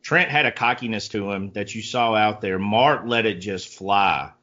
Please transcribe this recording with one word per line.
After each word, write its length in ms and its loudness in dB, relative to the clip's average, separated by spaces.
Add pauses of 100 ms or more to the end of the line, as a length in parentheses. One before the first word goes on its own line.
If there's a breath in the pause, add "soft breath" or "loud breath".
Trent 260 0
had 160 2
a 60 0
cockiness 580 -2
to 220 -4
him 220 -6
that 200 -8
you 80 -8
saw 320 0
out 260 2
there. 200 -2
Mark 460 4
let 200 0
it 100 2
just 340 -8
fly. 600 0 (120)